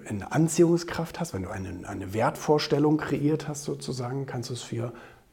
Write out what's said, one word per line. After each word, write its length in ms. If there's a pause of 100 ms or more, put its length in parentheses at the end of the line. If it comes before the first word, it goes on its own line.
eine 240
Anziehungskraft 880
hast, 160
wenn 80
du 80
eine, 380
eine 260
Wertvorstellung 840
kreiert 500
hast 160
sozusagen, 640
kannst 240
du 40
es 80
für 300 (400)